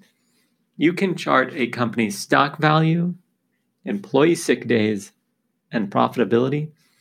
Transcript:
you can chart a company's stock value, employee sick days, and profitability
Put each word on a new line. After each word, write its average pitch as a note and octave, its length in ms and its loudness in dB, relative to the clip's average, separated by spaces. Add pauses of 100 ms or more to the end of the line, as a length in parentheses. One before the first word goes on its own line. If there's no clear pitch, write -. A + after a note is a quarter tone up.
(760)
you D#3+ 160 2
can F3+ 240 -2
chart C3 380 0
a - 120 -2
company's A2+ 500 -2
stock C#3+ 420 0
value, D#3+ 560 2 (720)
employee C#3 520 0
sick B2+ 320 -2
days, G#2+ 420 0 (640)
and G2+ 180 -4
profitability B2 800 0 (300)